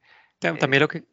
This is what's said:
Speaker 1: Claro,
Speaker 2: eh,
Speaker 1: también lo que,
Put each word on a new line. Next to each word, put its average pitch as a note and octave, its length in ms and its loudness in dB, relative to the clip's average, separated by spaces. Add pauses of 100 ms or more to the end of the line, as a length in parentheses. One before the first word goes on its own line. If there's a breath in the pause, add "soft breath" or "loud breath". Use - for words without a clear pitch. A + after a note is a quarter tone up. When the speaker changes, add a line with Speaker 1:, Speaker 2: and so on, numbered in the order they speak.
(380 soft breath)
Speaker 1:
Claro, E3 180 -4
Speaker 2:
eh, - 20 -10
Speaker 1:
también C#3 240 2
lo D#3 60 2
que, - 240 -12